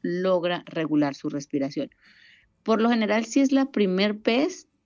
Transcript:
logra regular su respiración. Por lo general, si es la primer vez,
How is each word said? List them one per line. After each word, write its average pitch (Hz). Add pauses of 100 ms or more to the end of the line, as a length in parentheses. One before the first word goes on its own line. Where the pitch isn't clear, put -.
logra 175
regular 147
su 151
respiración. 143 (720)
Por 214
lo 233
general, 220
si 277
es 269
la 269
primer 202
vez, 247 (180)